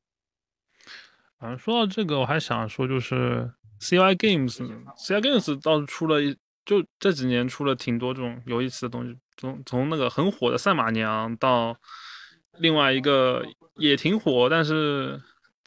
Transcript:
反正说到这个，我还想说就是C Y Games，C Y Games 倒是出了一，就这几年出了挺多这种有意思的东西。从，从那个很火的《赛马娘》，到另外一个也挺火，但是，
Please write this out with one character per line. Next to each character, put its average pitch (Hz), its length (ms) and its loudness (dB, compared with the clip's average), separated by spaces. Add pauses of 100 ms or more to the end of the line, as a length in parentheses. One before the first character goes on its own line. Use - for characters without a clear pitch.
(1400)
反 117 100 -12
正 127 80 -10
说 226 220 -4
到 220 80 2
这 202 180 -4
个， 151 140 0
我 131 80 2
还 151 140 0
想 113 280 -4
说 131 200 -4
就 131 100 -2
是 123 540 -2 (260)
C - 200 2
Y 190 160 6
Games，C 131 1000 -2
Y 208 40 0
Games 208 420 0
倒 156 160 2
是 147 60 -4
出 160 220 -6
了 151 160 2
一， 143 120 0 (300)
就 202 180 2 (160)
这 196 140 2
几 135 140 -2
年 123 200 2
出 131 160 -8
了 139 120 2
挺 120 240 -2
多 127 160 -4
这 131 80 -10
种 123 240 -8
有 120 160 -2
意 131 80 -2
思 - 160 -8
的 - 20 -8
东 120 180 -8
西。 123 120 -14 (180)
从， 135 300 -10
从 131 240 -2
那 160 80 -2
个 127 100 0
很 180 240 0
火 123 180 0
的 123 60 2
《赛 196 160 2
马 127 180 2
娘》， 110 460 -2
到 120 400 2 (840)
另 165 160 4
外 151 160 4
一 135 120 2
个 131 420 2 (300)
也 147 200 2
挺 170 240 0
火， 127 300 4
但 160 160 2
是， 143 560 -2 (460)